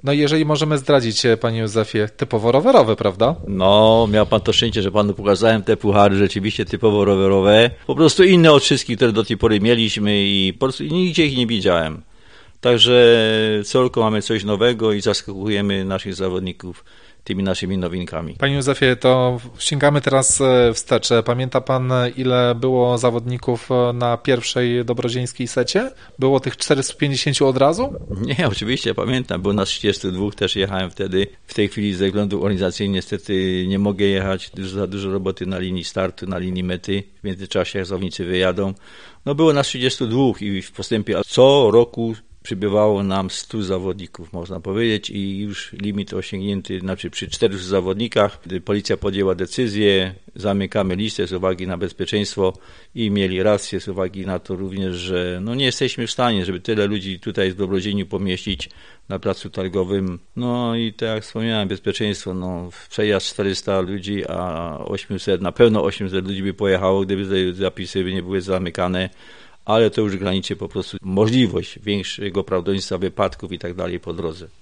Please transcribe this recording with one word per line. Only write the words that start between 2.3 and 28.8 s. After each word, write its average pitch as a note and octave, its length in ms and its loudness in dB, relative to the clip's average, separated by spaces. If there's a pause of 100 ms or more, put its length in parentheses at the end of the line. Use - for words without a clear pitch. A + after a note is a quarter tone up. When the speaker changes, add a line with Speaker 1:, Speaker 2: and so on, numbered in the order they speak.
Speaker 1:
rowerowe, C3+ 440 6
prawda? G#2 400 0 (120)
Speaker 2:
No, G#2+ 640 6
miał G#2+ 140 4
pan G#2 160 2
to G#2+ 120 0
szczęście, A2 280 0
że F#2+ 100 0
panu G2+ 220 2
pokazałem G2+ 500 2
te G#2+ 140 2
puchary, G2+ 380 4
rzeczywiście G2+ 500 0
typowo G#2 400 2
rowerowe. G2 640 6 (180)
Po C3 80 -2
prostu D#3+ 280 6
inne F3 280 8
od C#3+ 120 8
wszystkich, B2 340 0
które A#2+ 140 4
do G#2 120 2
tej G#2 140 -2
pory G#2+ 220 4
mieliśmy G#2+ 680 2
i G2 260 2
po - 60 -12
prostu C3+ 240 -2
nigdzie E3 420 2
ich C3+ 120 0
nie B2 100 0
widziałem. F2 540 0 (600)
Także A#2+ 560 8 (480)
co C3 160 2
roku B2 180 2
mamy A2 220 2
coś G#2+ 220 -2
nowego A2 500 2
i G2+ 80 -2
zaskakujemy G2+ 840 -2
naszych F#2+ 300 -6
zawodników F#2 720 -6 (380)
tymi F#2+ 200 -4
naszymi F#2+ 340 -2
nowinkami. E2+ 640 -6
Speaker 1:
Panie C#3 160 0
Józefie, C3 440 2
to B2+ 400 4 (200)
sięgamy C#3+ 420 2
teraz, C3+ 400 2
e, B2 320 6
wstecz. - 360 -2 (160)
Pamięta B2+ 360 0
pan, B2+ 300 -2 (260)
ile B2 380 2
było B2 420 2
zawodników, A#2+ 760 -2
e, B2 220 2
na A#2+ 240 0
pierwszej B2 680 0
dobrodzieńskiej B2 600 -4
secie? A#3+ 440 -2 (280)
Było C3 200 4
tych C3 180 -6
czterystu - 400 -2
pięćdziesięciu C#3 500 0
od B2+ 100 2
razu? E3+ 360 2 (280)
Speaker 2:
Nie, C#3+ 260 0
oczywiście A2 460 -2